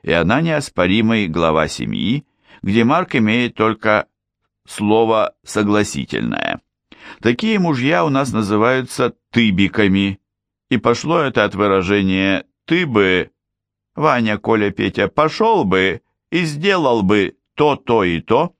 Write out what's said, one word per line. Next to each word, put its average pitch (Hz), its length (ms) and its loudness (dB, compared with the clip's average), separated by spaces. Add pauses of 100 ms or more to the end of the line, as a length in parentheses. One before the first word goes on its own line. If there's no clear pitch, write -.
и 80 80 -8
она 85 300 2
неоспоримый 110 840 0
глава 80 420 0
семьи, 60 560 -4 (380)
где 107 220 2
Марк 165 300 0
имеет 117 420 0
только 110 500 0 (600)
слово 110 680 0 (100)
«согласительное». 71 1200 -2 (580)
Такие 208 400 0
мужья 160 440 0
у 156 40 -2
нас 135 240 -2
называются 113 840 0 (160)
тыбиками, 98 880 2 (520)
и 127 60 0
пошло 139 440 0
это 123 240 0
от 95 100 -2
выражения 95 920 0 (180)
«ты 175 200 0
бы, 98 460 2 (640)
Ваня, 120 440 0
Коля, 107 340 0
Петя, 101 340 -2
пошел 170 580 0
бы 95 360 0 (320)
и 170 120 -2
сделал 147 600 0
бы 101 320 2 (180)
то, 147 220 2
то 113 260 0
и 87 180 0
то». 143 400 0